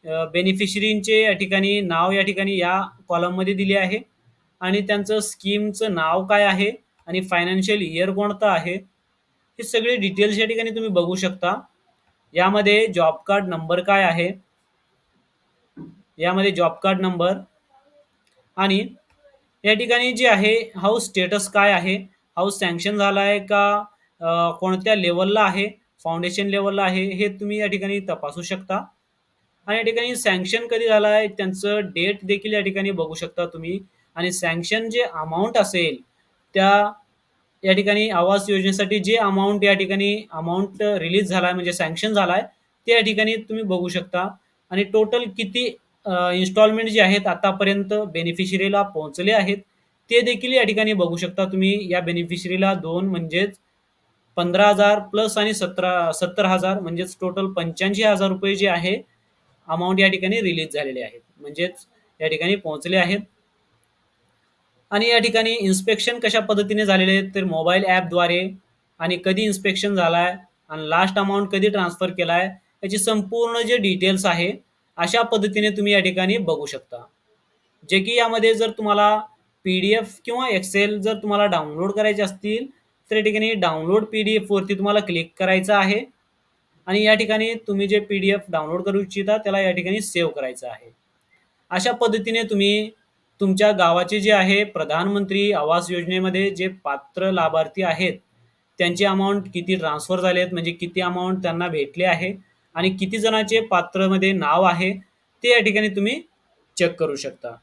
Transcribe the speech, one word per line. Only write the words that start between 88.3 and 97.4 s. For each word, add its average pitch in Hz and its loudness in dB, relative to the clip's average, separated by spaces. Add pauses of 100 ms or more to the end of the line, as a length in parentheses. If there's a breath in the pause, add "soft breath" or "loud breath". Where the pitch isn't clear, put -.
डाउनलोड 170 -4
करू 196 0
इच्छिता 196 -2
त्याला 202 -2
या 190 2
ठिकाणी 180 -2
सेव्ह 170 -2
करायचं 131 -10
आहे. 113 -18 (760)
अशा 190 0
पद्धतीने 226 0
तुम्ही 208 0 (500)
तुमच्या 202 4
गावाचे 180 2
जे 208 2
आहे 196 4
प्रधानमंत्री 196 -2
आवास 170 0
योजनेमध्ये 185 -2
जे 180 -4
पात्र 185 -4
लाभार्थी 160 0